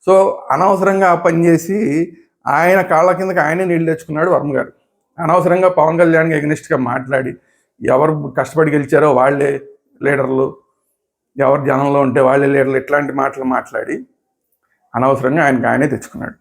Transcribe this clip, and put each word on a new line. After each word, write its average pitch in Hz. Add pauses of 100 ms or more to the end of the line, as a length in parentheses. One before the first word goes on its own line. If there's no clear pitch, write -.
So 190 (200)
అనవసరంగా 190
ఆ 175
పని 170
చేసి 170 (300)
ఆయన 175
కాళ్ళ 175
కిందకి 180
ఆయనే 165
నీళ్ళు 165
తెచ్చుకున్నాడు 160
వర్మ 143
గారు. 127 (480)
అనవసరంగా 175
పవన్ 165
కళ్యాణ్కి 165
against-గా 147
మాట్లాడి, 127 (520)
ఎవరు 147
కష్టపడి 156
గెలిచారో 147
వాళ్ళే 139 (420)
లీడర్లు, 135 (840)
ఎవరు 139
జనంలో 139
ఉంటే 135
వాళ్ళే 139
లీడర్లు, 135
ఇట్లాంటి 139
మాటలు 135
మాట్లాడి 127 (920)
అనవసరంగా 135
ఆయనకి 127
ఆయనే 127
తెచ్చుకున్నాడు. -